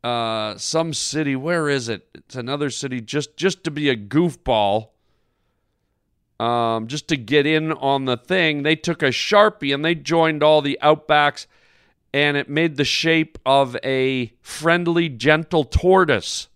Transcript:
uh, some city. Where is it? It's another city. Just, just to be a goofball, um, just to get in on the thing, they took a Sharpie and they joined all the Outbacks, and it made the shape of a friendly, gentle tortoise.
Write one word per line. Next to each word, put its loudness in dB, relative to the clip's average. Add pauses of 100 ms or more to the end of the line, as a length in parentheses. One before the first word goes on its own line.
uh, -4
some -4
city. -4
Where -2
is -2
it? -8
It's -18
another -4
city. -8
Just, -6
just -2
to -4
be 0
a 2
goofball, 0 (1500)
um, -2
just -10
to -2
get 2
in 0
on 0
the 0
thing, -2
they 2
took -4
a 2
Sharpie 2
and -4
they 0
joined 0
all 6
the -4
Outbacks, 2 (680)
and 2
it -4
made 0
the 0
shape 0
of 2
a -2
friendly, 0
gentle 2
tortoise. 2